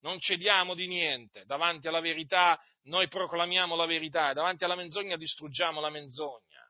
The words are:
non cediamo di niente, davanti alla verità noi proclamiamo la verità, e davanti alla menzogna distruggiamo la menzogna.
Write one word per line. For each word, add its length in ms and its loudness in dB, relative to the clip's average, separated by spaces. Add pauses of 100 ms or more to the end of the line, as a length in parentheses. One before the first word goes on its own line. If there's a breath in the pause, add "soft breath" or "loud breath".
non 200 -6
cediamo 540 4
di 120 -4
niente, 580 -4
davanti 440 0
alla 120 0
verità 580 4 (260 soft breath)
noi 240 0
proclamiamo 680 0
la 100 2
verità, 460 0
e 40 -2
davanti 300 0
alla 120 0
menzogna 400 -6
distruggiamo 640 -4
la 100 -2
menzogna. 800 -10